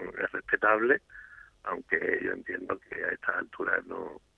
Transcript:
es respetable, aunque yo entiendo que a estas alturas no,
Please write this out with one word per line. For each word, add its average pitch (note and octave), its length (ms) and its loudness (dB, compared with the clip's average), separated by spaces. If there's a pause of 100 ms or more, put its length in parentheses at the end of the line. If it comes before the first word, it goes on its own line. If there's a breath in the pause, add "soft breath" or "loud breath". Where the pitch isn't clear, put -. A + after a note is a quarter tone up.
(220)
es G2 100 -2
respetable, A2 720 4 (600 loud breath)
aunque F2 600 0
yo F#2 80 0
entiendo F#2 480 -6
que - 240 -8
a E2+ 60 -2
estas - 280 -2
alturas F2+ 500 -2
no, E2+ 340 -8 (160)